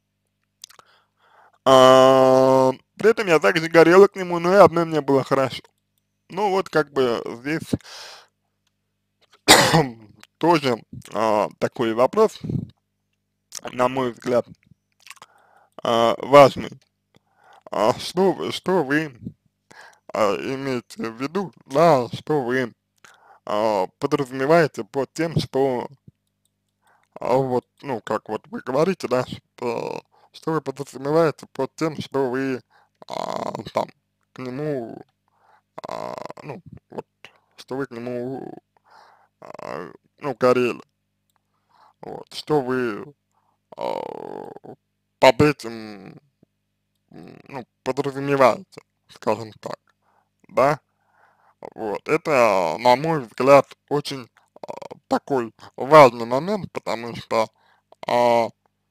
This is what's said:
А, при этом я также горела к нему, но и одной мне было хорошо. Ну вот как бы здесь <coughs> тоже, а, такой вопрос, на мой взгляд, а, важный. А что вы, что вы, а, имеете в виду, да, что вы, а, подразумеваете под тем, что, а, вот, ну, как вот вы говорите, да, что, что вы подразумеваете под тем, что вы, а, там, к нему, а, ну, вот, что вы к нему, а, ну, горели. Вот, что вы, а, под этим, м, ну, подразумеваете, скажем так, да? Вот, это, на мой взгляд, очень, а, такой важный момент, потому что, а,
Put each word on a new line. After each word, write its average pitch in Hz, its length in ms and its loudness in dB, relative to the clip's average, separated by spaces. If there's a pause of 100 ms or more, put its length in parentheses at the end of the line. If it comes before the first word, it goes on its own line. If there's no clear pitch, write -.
(1600)
А, 131 1080 6 (240)
при 208 140 2
этом 226 180 -2
я 160 100 4
также 170 300 0
горела 170 400 8
к - 80 -10
нему, 175 220 -6
но 170 160 0
и - 20 6
одной 170 280 6
мне 160 160 -4
было 139 240 2
хорошо. 135 380 -4 (640)
Ну 196 220 -4
вот 190 180 -2
как 147 240 -2
бы 127 300 0 (200)
здесь 147 280 -6 (1800)
<coughs> 117 920 0
тоже, 147 440 0 (300)
а, 107 360 0 (100)
такой 113 360 -4
вопрос, 196 440 0 (1300)
на 127 160 -2
мой 127 240 -4
взгляд, 120 340 -4 (1400)
а, 117 360 2
важный. 131 520 6 (1000)
А 107 280 2
что 185 340 -2
вы, 104 200 -6
что 180 320 -2
вы, 147 280 -4 (1000)
а, 101 240 0
имеете 131 760 -8
в 113 120 -14
виду, 160 300 -6 (140)
да, 139 420 2
что - 340 -4
вы, 123 300 -4 (720)
а, 104 400 -2 (120)
подразумеваете 135 840 -2
под - 280 -8
тем, 160 260 -6
что, 135 500 -2 (1300)
а, 98 160 -2
вот, 127 300 -2 (160)
ну, 131 180 -8
как - 280 -6
вот 110 200 -8
вы 233 120 -14
говорите, 156 480 -2
да, 127 180 -2
что, - 760 -10 (300)
что - 200 -8
вы 156 100 -2
подразумеваете 143 920 -4
под 131 240 -6
тем, 156 240 -6
что 135 300 -4
вы, 131 320 -4 (460)
а, - 440 -8 (220)
там, 110 140 -4 (440)
к - 60 -20
нему, 127 640 -10 (880)
а, 58 260 -12 (280)
ну, 160 200 -16 (280)
вот, - 160 -14 (500)
что - 200 -14
вы 139 100 -6
к - 60 -16
нему, 123 640 -10 (840)
а, 73 500 -14 (280)
ну, 139 200 -8
горели. 123 440 2 (1200)
Вот, - 340 -18
что 151 260 -2
вы, 123 540 -6 (640)
а, 50 760 -10 (680)
под 131 240 6
этим, 110 800 -4 (920)
м, 87 380 -20
ну, 131 180 -16 (180)
подразумеваете, 135 1000 0 (260)
скажем 110 520 -6
так, - 180 -14 (720)
да? 143 320 0 (920)
Вот, 104 340 -10
это, 110 720 0
на 123 160 4
мой 156 260 -2
взгляд, 131 440 4 (220)
очень, 139 400 -8 (380)
а, - 60 -12 (360)
такой 120 460 -4 (220)
важный 123 500 6
момент, 165 460 -6
потому 117 440 -10
что, 110 320 -2 (580)
а, 120 420 2 (420)